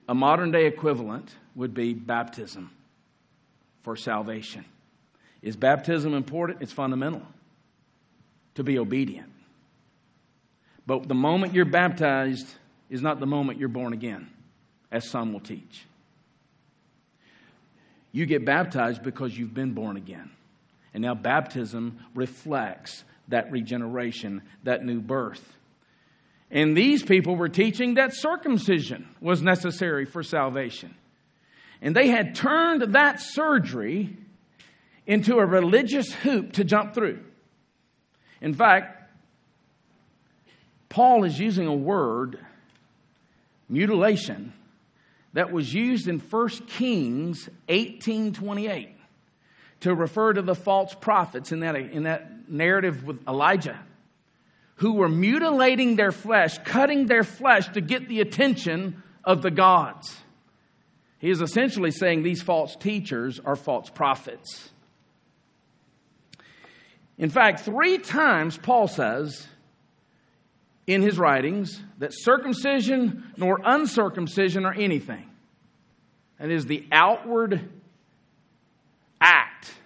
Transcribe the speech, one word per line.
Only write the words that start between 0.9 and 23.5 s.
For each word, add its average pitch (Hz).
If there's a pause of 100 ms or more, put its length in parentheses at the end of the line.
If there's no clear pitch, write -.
would 123
be 120
baptism 117 (1120)
for 113
salvation. 107 (760)
Is 107
baptism 151
important? 165
It's -
fundamental 135 (1300)
to 139
be 135
obedient. 120 (1500)
But 131
the 131
moment 175
you're 180
baptized, 143 (380)
is 127
not 147
the 135
moment 139
you're 135
born 120
again, 110 (600)
as 113
some 113
will 101
teach. - (2250)
You 147
get 135
baptized 131
because 127
you've 117
been 131
born 107
again. 90 (640)
And 107
now 123
baptism 117 (160)
reflects 127 (240)
that 117